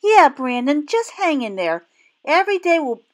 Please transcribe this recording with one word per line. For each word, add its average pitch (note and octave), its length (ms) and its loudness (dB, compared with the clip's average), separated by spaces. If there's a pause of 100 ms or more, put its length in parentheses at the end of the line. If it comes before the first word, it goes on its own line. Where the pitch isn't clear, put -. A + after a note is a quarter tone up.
Yeah, G4+ 280 6
Brandon, C4 560 -4
just A4+ 260 -4
hang D#4+ 300 -4
in G#3 140 -10
there. E3+ 300 -4 (380)
Every F#4 340 0
day F4 200 0
will B3+ 240 -6 (100)